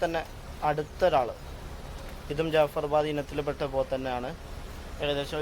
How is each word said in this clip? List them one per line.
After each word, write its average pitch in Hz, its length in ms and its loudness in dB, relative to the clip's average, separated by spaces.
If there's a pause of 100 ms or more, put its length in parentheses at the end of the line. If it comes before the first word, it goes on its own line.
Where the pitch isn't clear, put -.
തന്നെ 165 200 2 (480)
അടുത്തൊരാൾ, 151 580 4 (1040)
ഇതും 160 140 2 (100)
ജാഫറാബാദി 151 580 4
ഇനത്തിൽപ്പെട്ട 143 480 -2 (100)
പോത്ത് 135 220 2
തന്നെയാണ്. 127 340 -2 (760)
ഏകദേശം 143 380 0